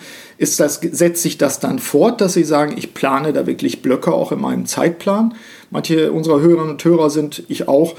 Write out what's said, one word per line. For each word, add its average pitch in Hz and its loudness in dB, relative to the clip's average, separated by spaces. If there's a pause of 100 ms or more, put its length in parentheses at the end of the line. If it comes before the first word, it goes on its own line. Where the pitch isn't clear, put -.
(400)
Ist - -2
das, 147 2
setzt 170 0
sich - -2
das 139 -2
dann 131 -2
fort, 190 2
dass 185 2
Sie 175 2
sagen, 151 0
ich - -12
plane 143 -2
da 135 -2
wirklich - -4
Blöcke 135 0
auch - -2
in 135 -4
meinem 127 -4
Zeitplan? 202 0 (340)
Manche 156 0
unserer 156 2
Hörerinnen 160 4
und 143 -12
Hörer 165 4
sind, 147 -4
ich - -6
auch, 151 2